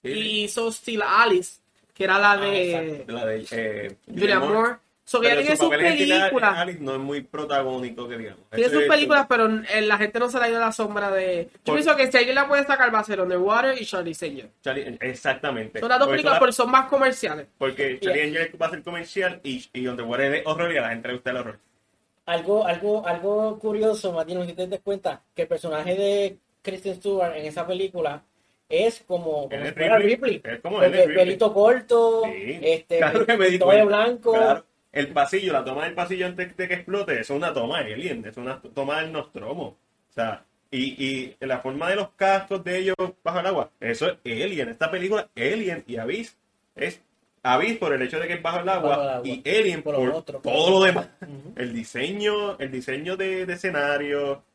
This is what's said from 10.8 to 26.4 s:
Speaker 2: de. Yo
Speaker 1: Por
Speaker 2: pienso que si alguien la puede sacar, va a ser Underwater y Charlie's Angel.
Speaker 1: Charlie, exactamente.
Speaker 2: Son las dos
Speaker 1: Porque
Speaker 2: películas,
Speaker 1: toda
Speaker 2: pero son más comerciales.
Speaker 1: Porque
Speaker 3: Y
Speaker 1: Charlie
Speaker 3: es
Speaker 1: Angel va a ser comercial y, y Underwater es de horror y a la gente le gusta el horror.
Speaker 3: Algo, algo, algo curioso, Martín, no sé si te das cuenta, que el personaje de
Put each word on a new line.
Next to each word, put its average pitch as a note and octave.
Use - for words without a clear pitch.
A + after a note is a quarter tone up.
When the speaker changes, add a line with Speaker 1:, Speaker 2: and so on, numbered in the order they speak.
Speaker 2:
de. F#3
Yo -
Speaker 1:
Por C4
Speaker 2:
pienso D4+
que C4
si B3+
alguien B3
la C#4
puede C#4+
sacar, C4
va G#3+
a G#3
ser G#3
Underwater G3+
y G#3
Charlie's E3+
Angel. C3+
Speaker 1:
Charlie, C3
exactamente. B2+
Speaker 2:
Son A#3
las B3+
dos C#4
Speaker 1:
Porque C4+
Speaker 2:
películas, D4
Speaker 1:
toda -
Speaker 2:
pero B3
son B3
más C4
comerciales. B3+
Speaker 1:
Porque C3+
Speaker 3:
Y B2+
Speaker 1:
Charlie C3
Speaker 3:
es D3+
Speaker 1:
Angel E3
va E3
a -
ser E3+
comercial F3
y, B2+
y B2
Underwater A#2+
es C#3
de D#3
horror E3+
y D#3
a C3
la A2+
gente A2+
le B2
gusta B2
el B2+
horror. A2+
Speaker 3:
Algo, F3
algo, G3+
algo G#3
curioso, G#3+
Martín, E3
no F3+
sé F3
si E3+
te F3+
das F#3
cuenta, G3
que F3
el D#3+
personaje D#3+
de G3+